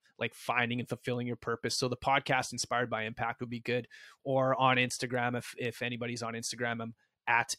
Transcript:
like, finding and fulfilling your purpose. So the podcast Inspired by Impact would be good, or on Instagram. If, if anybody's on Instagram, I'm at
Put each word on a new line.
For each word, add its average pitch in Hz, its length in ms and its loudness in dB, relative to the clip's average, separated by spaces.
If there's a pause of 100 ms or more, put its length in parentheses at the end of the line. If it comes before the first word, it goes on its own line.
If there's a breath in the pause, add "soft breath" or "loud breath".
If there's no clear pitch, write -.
(180)
like, 117 160 -2
finding 120 440 0
and 113 100 -4
fulfilling 123 380 -4
your 120 100 -4
purpose. 117 400 -2
So 127 120 0
the 123 80 -2
podcast 135 560 2
Inspired 120 380 -2
by 110 140 -2
Impact 117 360 -6
would 120 100 -6
be 120 100 -8
good, 120 280 -2 (360 soft breath)
or 131 300 4
on 127 220 6
Instagram. 123 600 0
If, - 200 -6
if 123 260 -4
anybody's 120 400 -4
on 113 120 -4
Instagram, 117 480 -2
I'm 113 120 -6 (320)
at 117 320 4